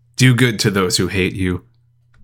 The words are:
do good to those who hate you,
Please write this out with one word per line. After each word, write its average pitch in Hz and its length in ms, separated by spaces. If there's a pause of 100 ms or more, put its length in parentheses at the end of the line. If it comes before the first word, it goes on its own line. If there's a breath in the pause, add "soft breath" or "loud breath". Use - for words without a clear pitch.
(180)
do 131 180
good 117 240
to 113 100
those 95 280
who 92 100
hate 90 260
you, 90 320 (580)